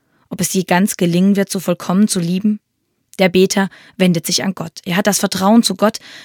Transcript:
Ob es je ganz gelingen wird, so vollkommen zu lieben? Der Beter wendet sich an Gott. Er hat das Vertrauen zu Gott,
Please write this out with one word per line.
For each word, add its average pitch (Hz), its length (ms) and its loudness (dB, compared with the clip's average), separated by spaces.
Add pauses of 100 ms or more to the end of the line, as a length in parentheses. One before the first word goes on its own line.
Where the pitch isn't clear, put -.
(280)
Ob - 120 -10
es 175 120 -4
je 190 100 -2
ganz 185 340 0
gelingen 180 380 2
wird, 196 160 -2
so 196 80 -6
vollkommen 180 480 -2
zu 190 140 -2
lieben? 185 400 -2 (580)
Der 185 100 4
Beter 185 420 2 (260)
wendet 180 280 2
sich - 200 -4
an 190 100 -4
Gott. - 300 -14
Er 175 100 -6
hat 208 140 0
das 196 100 0
Vertrauen 202 460 2
zu 190 100 -2
Gott, 208 240 0 (260)